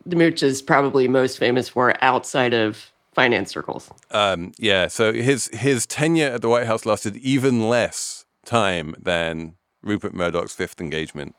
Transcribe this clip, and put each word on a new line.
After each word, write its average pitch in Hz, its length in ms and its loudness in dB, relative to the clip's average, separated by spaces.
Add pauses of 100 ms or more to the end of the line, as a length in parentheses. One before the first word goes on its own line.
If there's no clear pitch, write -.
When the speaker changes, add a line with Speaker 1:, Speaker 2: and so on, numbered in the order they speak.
Speaker 1:
the 175 100 -4
mooch 165 260 4
is 135 200 2
probably 135 460 2
most 127 300 2
famous 120 300 0
for 123 360 0
outside 127 500 0
of 110 380 -2 (220)
finance 120 380 2
circles. - 400 -10 (200)
Speaker 2:
Um, 95 460 0
yeah, 95 300 2
so 110 240 0
his, 117 420 0
his 120 320 0
tenure 160 420 0
at 120 140 -6
the 113 80 0
White 120 180 2
House 110 180 -2
lasted 107 320 -2
even 127 500 0
less - 580 -2 (200)
time 92 520 0
than 82 580 -4 (260)
Rupert 101 320 -4
Murdoch's 87 400 -2
fifth - 260 -8
engagement. 78 600 -8